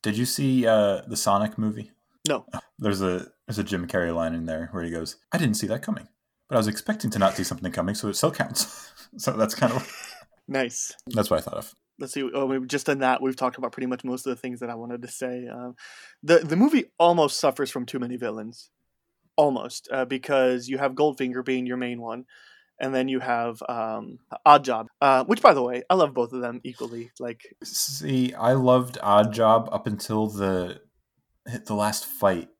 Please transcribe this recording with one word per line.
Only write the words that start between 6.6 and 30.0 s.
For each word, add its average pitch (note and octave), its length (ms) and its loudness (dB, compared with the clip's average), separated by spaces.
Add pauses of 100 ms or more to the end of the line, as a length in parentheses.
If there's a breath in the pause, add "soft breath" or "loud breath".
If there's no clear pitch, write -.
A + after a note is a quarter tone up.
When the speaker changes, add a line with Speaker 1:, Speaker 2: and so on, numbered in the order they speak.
Speaker 1:
expecting A#2+ 460 -4
to G#2 80 -4
not F#2+ 140 4
see F#2 100 -4
something F2 260 -6
coming, F2+ 240 -2
so G#2 140 -4
it G2 80 -4
still E3+ 160 0
counts." - 600 -6
<laughs> - 40 -20 (200)
So - 160 -4
that's G#2+ 240 0
kind A#2+ 160 0
of - 200 -6 (540 loud breath)
Speaker 2:
Nice. C3+ 480 -6 (140)
Speaker 1:
that's A2 220 -2
what D#2+ 80 2
I D2 40 -2
thought - 140 -10
of. - 180 -12 (240)
Speaker 2:
Let's C3 140 -12
see. C#3 100 -4 (100)
Oh, C#3 140 -2
we've C3 220 -4
just C#3 180 -4
done C#3 140 0
that. B2+ 200 2
We've C3 140 -2
talked B2+ 240 -2
about B2+ 140 -6
pretty C3 160 -6
much B2+ 160 -6
most B2+ 200 -6
of C3+ 60 -4
the A#2+ 100 -6
things B2 200 -10
that A#2+ 100 -8
I A#2 60 -10
wanted A#2+ 260 -10
to A#2+ 60 -14
say. B2 400 -8
Um, B2 260 -14 (480 loud breath)
the, E3 160 6
the D#3+ 160 2
movie C4+ 300 6 (120)
almost E3+ 440 6
suffers C3+ 320 0
from B2 140 -4
too C3 120 -8
many B2 180 -6
villains. A2+ 540 -8 (680)
Almost, C3 540 0
uh, C3 140 0
because B2+ 640 0
you C3 100 -4
have C#3 140 0
Goldfinger C3 520 0
being B2+ 220 -2
your B2 100 -4
main B2 240 -6
one, A#2 260 -10 (540 soft breath)
and C3 140 -4
then C3 140 2
you C3 100 -2
have, A#2 500 -2
um, A2+ 500 -6 (280)
Oddjob, C3 400 6 (140)
uh, C3 240 4
which, G#3+ 180 0
by G#3+ 120 10
the C3+ 80 2
way, B2 280 -2
I F#3 40 6
love D3+ 200 2
both B2 180 -2
of B2+ 80 -6
them B2 220 -8
equally. A#2 560 -12
Like, A#2 220 -10 (240)
Speaker 1:
See, C3+ 720 -2
I A#2+ 180 2
loved B2+ 500 4
Oddjob A2 680 6
up G#2 160 -4
until A2 400 -2